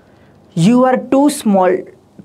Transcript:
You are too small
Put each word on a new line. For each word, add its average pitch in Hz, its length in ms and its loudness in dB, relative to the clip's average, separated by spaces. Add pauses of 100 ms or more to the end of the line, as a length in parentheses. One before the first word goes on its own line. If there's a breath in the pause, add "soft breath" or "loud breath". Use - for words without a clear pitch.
(600 soft breath)
You 214 160 2
are 254 200 2
too 269 300 0
small 202 440 0 (540)